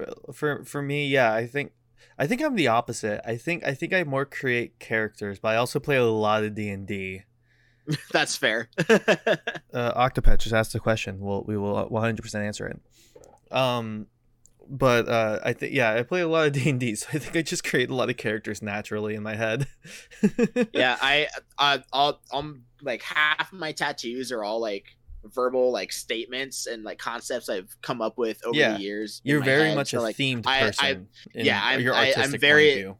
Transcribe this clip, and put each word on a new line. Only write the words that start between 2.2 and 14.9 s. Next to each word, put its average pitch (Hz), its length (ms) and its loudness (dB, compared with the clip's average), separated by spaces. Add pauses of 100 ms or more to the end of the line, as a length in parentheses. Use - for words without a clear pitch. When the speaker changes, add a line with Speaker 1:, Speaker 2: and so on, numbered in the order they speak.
Speaker 1:
think 240 160 0
I'm 294 120 0
the 165 120 4
opposite. 113 600 0
I 117 100 -4
think, 165 260 -6
I 143 100 -2
think 165 200 -6
I 185 100 2
more 139 220 -2
create 123 540 -4
characters, 104 600 -4
but 110 100 -2
I 110 60 2
also 123 240 0
play 143 160 0
a 127 100 4
lot 107 380 2
of 107 100 -4
D 104 160 -6
and 98 160 -8
D. 95 380 -8 (640)
Speaker 2:
<laughs> - 240 -6
That's 156 240 0
fair. 117 340 -2 (180)
<laughs> 220 120 6 (760)
Speaker 1:
Uh, 120 220 -2
Octopet 123 420 8
just 110 160 4
asked 110 220 2
a 113 40 0
question. 107 400 -2
We'll, 101 260 -4
we 107 120 -4
will 101 300 -2
one 113 160 -2
hundred 113 180 -2
percent 107 240 -6
answer 104 220 -8
it. - 120 -12 (720)
Um, 117 540 -2 (640)
but, 127 400 4